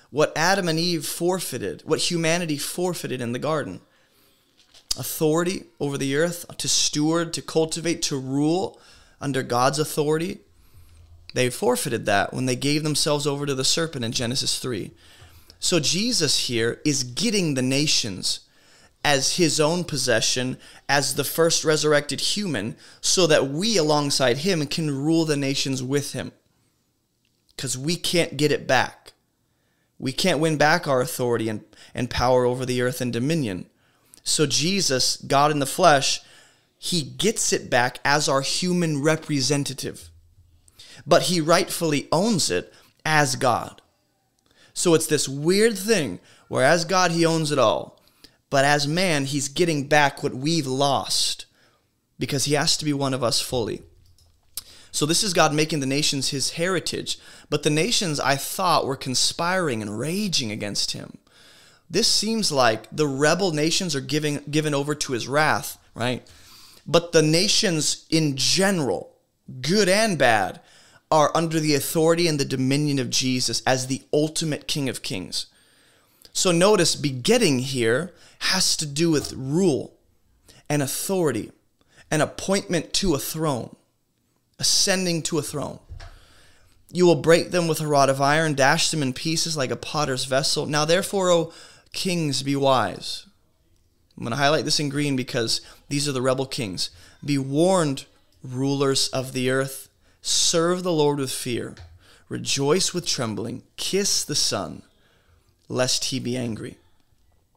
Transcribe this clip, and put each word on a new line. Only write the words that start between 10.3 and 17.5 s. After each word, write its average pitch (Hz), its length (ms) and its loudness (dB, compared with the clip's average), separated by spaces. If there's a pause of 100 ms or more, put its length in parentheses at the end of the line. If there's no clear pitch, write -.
They 127 160 2
forfeited 160 560 -2
that 101 280 2
when 127 120 -4
they 127 100 0
gave 143 280 0
themselves 147 440 0
over 143 180 -2
to 143 100 -2
the 131 100 -2
serpent 156 400 0
in 113 80 -4
Genesis 120 440 -2
three. 123 340 -6 (680)
So 170 220 2
Jesus 175 640 0
here 117 380 0
is 135 180 0
getting 165 520 -2